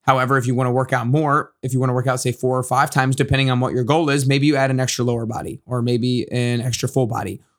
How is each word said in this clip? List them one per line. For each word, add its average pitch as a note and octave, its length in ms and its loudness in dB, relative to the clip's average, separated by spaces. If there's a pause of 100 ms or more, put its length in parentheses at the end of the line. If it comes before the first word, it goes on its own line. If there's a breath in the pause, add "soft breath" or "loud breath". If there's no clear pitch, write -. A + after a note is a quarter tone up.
However, C3 340 2
if B2 100 0
you B2+ 80 0
wanna B2 180 0
work B2+ 200 0
out A#2+ 140 0
more, D3 460 0 (100)
if B2 100 -4
you B2+ 80 0
wanna B2+ 140 0
work B2+ 120 0
out, B2+ 140 0
say, B2+ 100 0
four B2+ 280 -2
or B2+ 40 -2
five C3+ 280 0
times, C3 260 0
depending C3+ 340 2
on B2+ 100 0
what B2+ 120 0
your B2 120 0
goal D3+ 260 2
is, C#3 160 0
maybe C#3 200 2
you D3 100 4
add C3+ 140 2
an C3 80 0
extra B2+ 260 -2
lower A#2 220 -2
body, - 380 -8
or B2 180 -4
maybe A#2+ 480 0
an A#2+ 300 0
extra B2 280 -4
full C3 180 0
body, G#2 340 -6 (180)